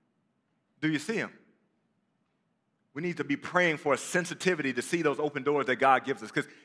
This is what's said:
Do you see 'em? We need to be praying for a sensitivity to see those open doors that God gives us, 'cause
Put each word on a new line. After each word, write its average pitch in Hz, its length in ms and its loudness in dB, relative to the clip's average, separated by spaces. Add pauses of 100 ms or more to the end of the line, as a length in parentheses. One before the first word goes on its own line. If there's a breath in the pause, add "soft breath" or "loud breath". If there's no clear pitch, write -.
(800)
Do 156 80 0
you 156 120 0
see 220 180 -6
'em? 110 140 -6 (1600)
We 147 80 -8
need 175 140 -4
to 147 80 -2
be 143 120 0
praying 170 420 2
for 143 140 0
a 127 60 4
sensitivity 165 760 -2
to 123 100 -2
see 170 200 -2
those 143 160 2
open 147 240 -4
doors 143 240 0
that 127 100 2
God 131 280 4
gives 131 180 -4
us, 107 80 -12
'cause 143 160 -2 (180 loud breath)